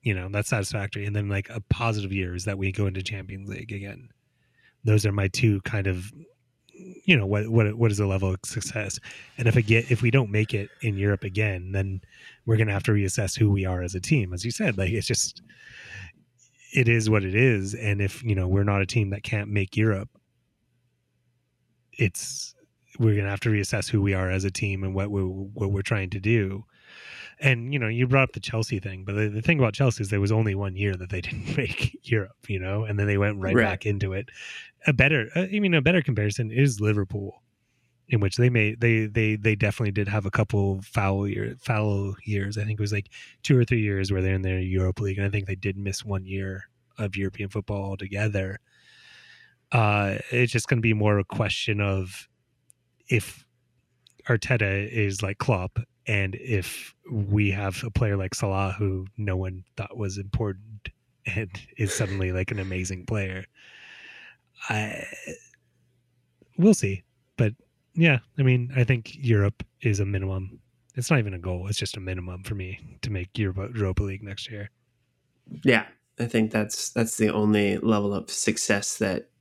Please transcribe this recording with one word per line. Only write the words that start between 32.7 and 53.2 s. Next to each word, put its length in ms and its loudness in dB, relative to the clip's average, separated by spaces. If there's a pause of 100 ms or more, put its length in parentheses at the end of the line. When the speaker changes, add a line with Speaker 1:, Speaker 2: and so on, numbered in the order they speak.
Speaker 1:
and 160 -2
then 80 2
they 100 2
went 240 0
right 140 2
Speaker 2:
Right. 80 6
Speaker 1:
back 220 -2
into 280 0
it. 160 -6 (580)
A 60 4
better, 420 4
uh, 60 2 (120)
I 60 0
mean, 140 2
a 80 4
better 200 4
comparison 500 0
is 300 2
Liverpool, 600 -2 (680)
in 100 2
which 180 2
they 120 6
made, 320 2
they, 240 4
they, 320 0
they 180 2
definitely 360 0
did 180 0
have 160 -2
a 60 -4
couple 500 0
foul 460 0
year, 340 -4
foul 540 0 (100)
years. 320 -2
I 80 -2
think 140 -4
it 20 0
was, 120 -2
like, 160 -4 (340)
two 140 6
or 60 8
three 180 2
years 300 0
where 100 2
they're 140 2
in 60 0
their 180 0
Europa 440 0
League, 140 -2
and 100 0
I 20 0
think 180 -2
they 80 -4
did 220 -4
miss 260 -6
one 220 -4
year 380 -8 (340)
of 180 -4
European 340 -4
football 360 -4
altogether. 760 -4 (1120)
Uh, 460 2 (140)
it's 200 2
just 160 0
gonna 140 4
be 120 4
more 260 4
a 40 0
question 560 -2
of 480 -2 (800)
if 380 -2 (840)